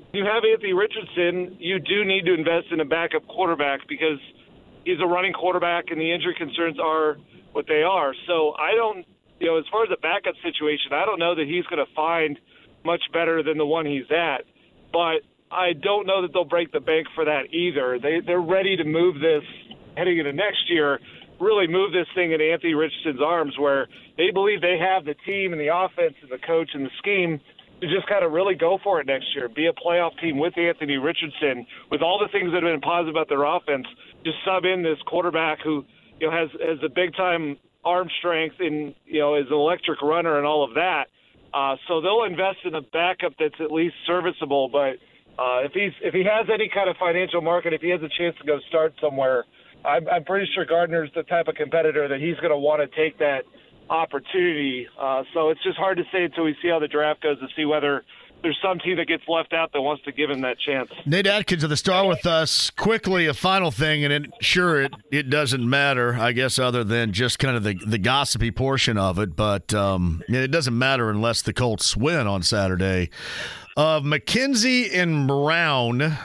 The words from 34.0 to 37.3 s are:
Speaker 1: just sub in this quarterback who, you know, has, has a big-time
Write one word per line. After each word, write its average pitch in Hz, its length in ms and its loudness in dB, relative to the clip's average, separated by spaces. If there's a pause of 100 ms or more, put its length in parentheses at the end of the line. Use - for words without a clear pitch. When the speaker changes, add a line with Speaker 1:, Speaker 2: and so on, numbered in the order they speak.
Speaker 1:
just 160 200 -4
sub 190 200 0
in 185 180 0
this 160 240 0
quarterback 165 560 -2
who, 151 220 -2 (360)
you 160 80 0
know, 160 40 -2
has, 165 180 -2 (100)
has 156 240 -2
a 156 60 -4
big-time 170 640 -2 (280)